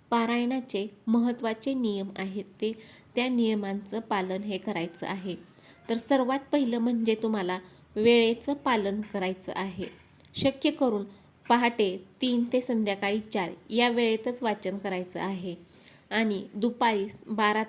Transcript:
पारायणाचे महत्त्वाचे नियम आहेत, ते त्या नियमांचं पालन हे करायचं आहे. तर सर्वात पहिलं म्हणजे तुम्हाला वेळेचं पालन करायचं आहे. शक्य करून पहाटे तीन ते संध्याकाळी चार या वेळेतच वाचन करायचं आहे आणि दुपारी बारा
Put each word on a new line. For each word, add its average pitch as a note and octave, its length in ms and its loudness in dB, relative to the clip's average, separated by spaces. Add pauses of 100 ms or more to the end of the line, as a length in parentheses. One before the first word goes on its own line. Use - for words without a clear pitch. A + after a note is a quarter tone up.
(100)
पारायणाचे A#3+ 760 0 (200)
महत्त्वाचे A#3+ 680 0
नियम G3+ 420 -2
आहेत, G3 280 -6 (160)
ते A3 120 -2 (420)
त्या B3 140 0
नियमांचं G#3+ 720 0
पालन F#3+ 420 -2
हे G#3 160 -4
करायचं E3+ 480 -6
आहे. F#3 280 -6 (540)
तर A#3 80 0
सर्वात B3+ 420 2 (140)
पहिलं A#3+ 260 2
म्हणजे A#3 440 2
तुम्हाला F#3+ 360 0 (380)
वेळेचं A#3 580 4
पालन G#3+ 460 0
करायचं F#3+ 560 -4
आहे. F#3 300 -6 (480)
शक्य C4+ 360 0
करून A#3 340 0 (440)
पहाटे A#3 580 2 (140)
तीन A#3+ 320 2
ते B3+ 80 4
संध्याकाळी G#3 600 0
चार G3 300 -4 (200)
या A#3+ 180 4
वेळेतच A#3 540 0
वाचन G3+ 360 -2
करायचं F3+ 420 -4
आहे F#3 340 -4 (560)
आणि G#3 320 0 (120)
दुपारी A3 520 0 (220)
बारा G#3+ 400 2